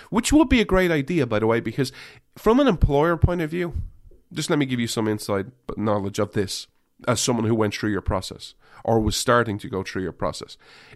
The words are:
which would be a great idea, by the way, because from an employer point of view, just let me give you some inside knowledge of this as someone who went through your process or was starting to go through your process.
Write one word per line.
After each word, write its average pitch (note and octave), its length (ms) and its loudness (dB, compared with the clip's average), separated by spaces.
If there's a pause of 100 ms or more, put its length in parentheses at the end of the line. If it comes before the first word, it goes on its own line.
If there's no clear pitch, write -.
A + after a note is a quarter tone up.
which A#3 240 0
would D4+ 160 6
be B3+ 100 4
a G3+ 60 4
great F#3 260 2
idea, D3+ 340 0
by A2 140 0
the A2 80 2
way, A#2 140 2
because A#2 320 -4 (420)
from A3+ 240 4
an C#4+ 80 6
employer D#3 480 4
point F3 240 2
of D#3 120 -4
view, F3 220 -4 (600)
just D3+ 160 -6
let D#3 100 2
me C#3+ 60 2
give B2+ 160 -2
you A2+ 60 -2
some A2 200 -2
inside G#2 460 -4 (240)
knowledge G#2 420 -2
of G2+ 140 -2
this - 340 -4 (400)
as A#2+ 140 0
someone A#2 240 0
who A2+ 100 2
went G#2+ 180 0
through G#2+ 180 -4
your F#2 100 -2
process - 520 -6 (300)
or A2+ 160 2
was G#2+ 160 0
starting A2+ 440 0
to - 100 -12
go F#2+ 140 -4
through - 180 -6
your E2 100 -4
process. - 460 -8 (380)